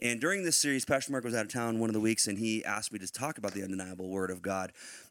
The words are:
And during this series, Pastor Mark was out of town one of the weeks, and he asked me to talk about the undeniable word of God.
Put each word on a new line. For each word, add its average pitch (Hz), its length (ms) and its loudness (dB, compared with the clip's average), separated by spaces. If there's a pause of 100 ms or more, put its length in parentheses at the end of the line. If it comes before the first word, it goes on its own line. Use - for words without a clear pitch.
And 120 180 2
during 185 240 2
this 165 140 4
series, 139 280 2
Pastor 139 260 2
Mark 131 120 0
was 120 120 0
out 110 100 2
of - 80 -8
town 117 240 2
one 113 140 2
of - 20 2
the 107 60 2
weeks, 110 260 4
and 101 140 0
he 110 260 0
asked 104 260 -2
me 107 60 -6
to 95 140 -8
talk 151 260 -4
about 101 160 -4
the 98 100 -4
undeniable 92 460 -6
word 92 220 0
of 90 100 -8
God. 95 320 0 (380)